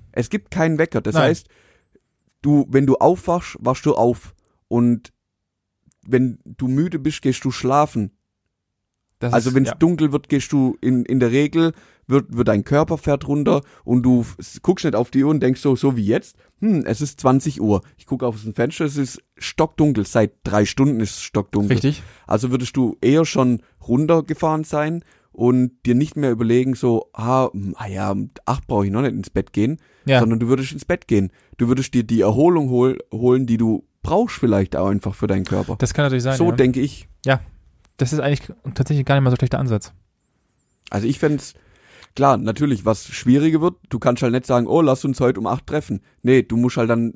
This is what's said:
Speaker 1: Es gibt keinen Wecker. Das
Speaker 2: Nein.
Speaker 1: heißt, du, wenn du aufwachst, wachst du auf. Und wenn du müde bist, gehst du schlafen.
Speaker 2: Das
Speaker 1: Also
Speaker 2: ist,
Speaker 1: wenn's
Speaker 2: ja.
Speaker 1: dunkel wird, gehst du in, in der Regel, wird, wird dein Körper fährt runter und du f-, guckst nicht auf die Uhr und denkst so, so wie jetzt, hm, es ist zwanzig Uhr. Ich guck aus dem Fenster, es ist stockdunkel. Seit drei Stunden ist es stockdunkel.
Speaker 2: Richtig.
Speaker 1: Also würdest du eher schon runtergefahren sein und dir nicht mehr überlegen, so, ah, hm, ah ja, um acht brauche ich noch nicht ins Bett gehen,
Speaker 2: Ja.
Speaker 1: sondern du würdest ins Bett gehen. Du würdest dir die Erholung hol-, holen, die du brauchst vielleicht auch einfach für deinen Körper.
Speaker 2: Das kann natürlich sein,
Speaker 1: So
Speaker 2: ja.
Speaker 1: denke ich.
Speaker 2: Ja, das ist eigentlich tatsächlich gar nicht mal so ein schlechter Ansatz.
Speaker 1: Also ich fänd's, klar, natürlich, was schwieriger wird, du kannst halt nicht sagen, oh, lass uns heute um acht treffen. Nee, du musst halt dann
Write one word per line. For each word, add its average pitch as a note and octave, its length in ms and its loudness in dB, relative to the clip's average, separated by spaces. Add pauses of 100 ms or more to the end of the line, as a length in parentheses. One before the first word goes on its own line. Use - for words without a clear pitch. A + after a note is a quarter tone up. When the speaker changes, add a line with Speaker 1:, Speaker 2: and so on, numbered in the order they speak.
(120)
Speaker 1:
Es - 160 -4
gibt - 220 -8
keinen D#3+ 280 0
Wecker. D#3 220 0
Das G#2+ 140 -6
Speaker 2:
Nein. D#3 140 4
Speaker 1:
heißt, B2 180 -2 (960)
du, C#3+ 260 2
wenn C#3 160 2
du C3 120 4
aufwachst, F3 640 0
wachst B2+ 260 -2
du D3 80 2
auf. - 400 -2 (320)
Und A#2+ 460 0 (920)
wenn B2 400 0
du B2+ 220 -8
müde D#3 320 -2
bist, D3 240 -6
gehst C3 220 -2
du C3 80 -2
schlafen. C3 580 -2 (1120)
Speaker 2:
Das A#2+ 120 -2
Speaker 1:
Also A#2 180 2
Speaker 2:
ist, B2 40 -4
Speaker 1:
wenn's C3+ 140 4
Speaker 2:
ja. - 80 -6
Speaker 1:
dunkel D#3 340 2
wird, C#3 180 -4
gehst C#3 220 -2
du C3+ 300 0
in, B2 240 0
in B2+ 160 0
der A#2+ 100 2
Regel, D3+ 440 2 (340)
wird, B2+ 280 0
wird A#2 120 4
dein G#2 160 2
Körper D3+ 340 0
fährt C#3+ 300 -2
runter C#3+ 320 2 (240)
und B2 180 2
du B2 200 4
f-, A#2 140 -10 (260)
guckst F3+ 220 0
nicht C3+ 120 0
auf A#2+ 160 -2
die C3+ 100 2
Uhr D3 80 2
und D3+ 140 0
denkst B2+ 160 0
so, C3+ 160 2
so C3+ 200 0
wie A2 100 -2
jetzt, A#2+ 300 -2 (220)
hm, G3 280 0
es A2+ 140 -4
ist C#3+ 200 -8
zwanzig C3+ 400 0
Uhr. G#2 220 0 (140)
Ich - 100 -20
guck C3 180 -6
aus A2 180 -4
dem A2 120 -12
Fenster, D#3 320 -2
es C#3+ 100 -6
ist C#3 260 -6 (160)
stockdunkel. D3 680 0
Seit G#2+ 260 2 (100)
drei G#2+ 220 2
Stunden B2+ 360 0
ist G#2+ 180 -2
es - 40 -12
stockdunkel. G#2 500 -2
Speaker 2:
Richtig. C3 300 -2 (240)
Speaker 1:
Also A2+ 240 -2
würdest B2+ 260 -4
du B2 240 0
eher D3 260 4
schon B2 360 0 (240)
runtergefahren D#3 760 0
sein D#3 400 -4 (360)
und B2 300 2 (160)
dir A#2+ 80 2
nicht D3 240 0
mehr C#3+ 120 0
überlegen, A#2+ 440 0
so, A#2 400 0
ah, B2+ 360 0
hm, G2 280 -10
ah A2 80 -12
ja, G2 240 -6
um G2+ 180 -4 (160)
acht - 220 -6
brauche G#2 180 0
ich G2 80 -2
noch A2 80 -2
nicht C3+ 140 -2
ins F#2+ 160 -10
Bett - 240 -6
gehen, B2 240 0 (260)
Speaker 2:
Ja. C3 160 4
Speaker 1:
sondern A2+ 180 2
du A#2 100 -2
würdest C3+ 240 0
ins D3 120 -14
Bett - 240 -4
gehen. G2 220 2 (260)
Du A#2+ 100 0
würdest C3 280 -2
dir A#2+ 100 2
die A2+ 160 0
Erholung C#3 480 2
hol-, B2+ 300 2 (120)
holen, B2 360 2
die A#2 100 0
du A2 300 0 (160)
brauchst G#3 340 -2
vielleicht G2 400 0
auch F#2 120 -2
einfach G2+ 260 -4
für - 140 -6
deinen F#2+ 180 -2
Körper. G2 320 -4
Speaker 2:
Das - 160 -2
kann D3 100 0
natürlich B2+ 200 -2
sein, C3 120 -2
Speaker 1:
So E3 140 2
Speaker 2:
ja. B2 60 -2
Speaker 1:
denke B2+ 240 2
ich. - 280 -6 (160)
Speaker 2:
Ja, C3+ 160 2 (560)
das C3 160 -2
ist D3+ 80 0
eigentlich C#3 320 -2 (220)
tatsächlich C#3 320 0
gar C#3 80 2
nicht C#3 100 2
mal B2+ 60 4
so B2 60 2
ein - 20 -4
schlechter B2+ 200 0
Ansatz. A#2+ 360 -4 (960)
Speaker 1:
Also G#2 160 -4
ich C3+ 120 -2
fänd's, D3 360 -2 (600)
klar, C3+ 220 2
natürlich, A2 480 -2
was G#2+ 220 0
schwieriger D3+ 560 2
wird, F3+ 140 0 (120)
du A#2+ 100 -6
kannst B2 240 0
halt A#2+ 120 2
nicht B2+ 100 -2
sagen, A#2+ 220 0
oh, D#3+ 160 2
lass C#3 240 0
uns C3+ 140 -4
heute C3+ 200 0
um G#3 60 -4
acht B2 200 -4
treffen. C#3+ 340 -6 (220)
Nee, B2 200 4
du A2+ 160 -4
musst B2 180 0
halt A#2 140 0
dann A#2 260 0